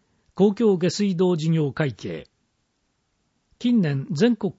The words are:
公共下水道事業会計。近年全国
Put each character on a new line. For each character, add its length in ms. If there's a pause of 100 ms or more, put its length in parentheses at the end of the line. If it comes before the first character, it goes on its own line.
(340)
公 200
共 240
下 120
水 260
道 220
事 140
業 200
会 220
計。 340 (1300)
近 200
年 300
全 260
国 240